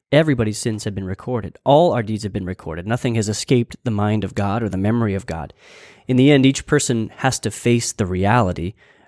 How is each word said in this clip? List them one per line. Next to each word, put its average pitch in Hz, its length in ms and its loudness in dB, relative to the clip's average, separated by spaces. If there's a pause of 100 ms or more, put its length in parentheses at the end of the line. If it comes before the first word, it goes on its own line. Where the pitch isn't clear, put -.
(120)
everybody's 127 460 2
sins 107 280 -4
have 101 100 -6
been 98 100 -6
recorded. 98 580 -8
All 151 280 4
our 120 100 0
deeds 107 220 -4
have 98 100 -6
been 95 120 -4
recorded. 87 420 -8
Nothing 117 280 -2
has 107 140 0
escaped 120 540 0
the 120 80 -4
mind 104 320 0
of 95 120 -6
God 104 280 -2
or 104 60 -4
the 92 80 -6
memory 107 360 0
of 95 140 -6
God. 80 260 -10 (540)
In 127 100 2
the 135 140 8
end, 135 140 6
each 135 200 2
person 120 520 0
has 131 220 0
to 107 120 -4
face 120 400 0
the 107 160 -2
reality 92 680 0 (340)